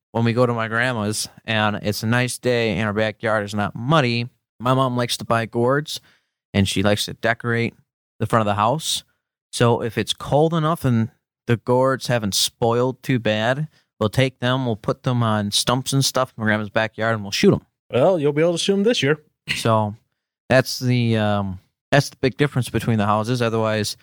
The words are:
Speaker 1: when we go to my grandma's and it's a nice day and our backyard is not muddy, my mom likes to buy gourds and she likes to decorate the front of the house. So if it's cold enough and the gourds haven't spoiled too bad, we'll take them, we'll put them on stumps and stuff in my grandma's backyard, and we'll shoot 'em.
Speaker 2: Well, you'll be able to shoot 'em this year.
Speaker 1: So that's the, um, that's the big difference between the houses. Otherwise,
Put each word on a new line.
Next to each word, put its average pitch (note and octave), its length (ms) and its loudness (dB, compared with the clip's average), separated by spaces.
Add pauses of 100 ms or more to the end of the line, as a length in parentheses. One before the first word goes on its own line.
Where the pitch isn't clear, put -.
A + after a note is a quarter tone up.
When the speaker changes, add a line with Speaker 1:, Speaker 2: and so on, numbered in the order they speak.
(120)
Speaker 1:
when A#2 120 0
we A#2 80 2
go B2 140 2
to A#2+ 80 -2
my A2+ 140 -4
grandma's A2+ 600 -2 (160)
and G#2+ 380 0
it's G#2 200 -2
a A2 40 -4
nice B2 320 0
day A#2 380 0
and A2 100 -2
our G#2 80 -2
backyard G#2+ 500 -2
is G2+ 100 -8
not G#2 200 -4
muddy, A#2+ 540 0 (300)
my B2 140 0
mom C3 240 2
likes B2 220 -2
to G#2+ 80 -12
buy A#2 180 0
gourds B2 560 -2 (540)
and G2 120 4
she - 160 -2
likes G#2 220 2
to F#2 100 -8
decorate A#2 600 -2 (440)
the A2+ 80 -2
front A#2 140 2
of G#2+ 60 0
the G2+ 80 2
house. A#2 500 -2 (480)
So A#2 300 2
if A2+ 160 -6
it's - 160 -4
cold D#3 400 0
enough D#3+ 320 -2
and A2+ 240 2 (360)
the A#2 120 0
gourds B2+ 480 0
haven't A2 280 -2
spoiled B2 680 -2
too C3 160 0
bad, A2+ 500 -2 (320)
we'll G#2+ 80 2
take C3 320 0
them, B2+ 240 0
we'll A2+ 120 -2
put - 260 -6
them B2 200 0
on G#2+ 280 0
stumps B2 420 0
and C#3 120 2
stuff - 320 -2
in B2 60 -12
my G#2+ 60 0
grandma's G#2+ 220 0
backyard, A2 440 -2
and G#2 80 -4
we'll G2 80 -10
shoot G3+ 220 4
'em. - 140 0 (260)
Speaker 2:
Well, E3 260 4
you'll D3 140 0
be D3 100 0
able F3 100 4
to E3+ 60 -2
shoot G3 160 0
'em G3 100 2
this A#3+ 180 2
year. D3 200 0 (320)
Speaker 1:
So A2 400 0 (540)
that's B2+ 300 2
the, A#2+ 400 2
um, G2+ 420 -2 (320)
that's C#3 160 4
the - 80 -18
big C3 220 -2
difference C#3 320 -2
between A#2 280 0
the G2+ 80 0
houses. G#2+ 360 0
Otherwise, A2 600 0